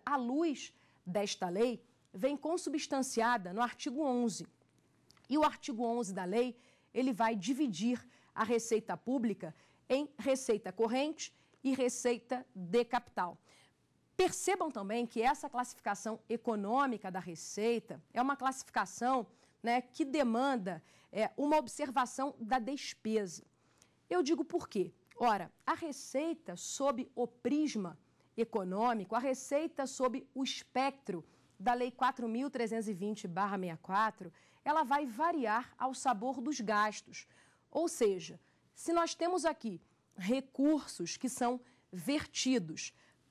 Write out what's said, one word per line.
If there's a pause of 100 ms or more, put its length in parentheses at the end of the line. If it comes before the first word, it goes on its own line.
à
luz (320)
desta
lei (300)
vem
consubstanciada
no
artigo
onze. (800)
E
o
artigo
onze
da
lei, (380)
ele
vai
dividir (320)
a
receita
pública (360)
em
receita
corrente (260)
e
receita
de
capital. (760)
Percebam
também
que
essa
classificação (120)
econômica
da
receita (120)
é
uma
classificação, (340)
né,
que
demanda, (300)
é,
uma
observação
da
despesa. (680)
Eu
digo
por
quê? (220)
Ora, (140)
a
receita
sob
o
prisma (400)
econômico,
a
receita
sob
o
espectro (320)
da
Lei
quatro
mil
trezentos
e
vinte
barra
sessenta
e
quatro, (320)
ela
vai
variar
ao
sabor
dos
gastos. (460)
Ou
seja, (360)
se
nós
temos
aqui (340)
recursos
que
são (320)
vertidos (380)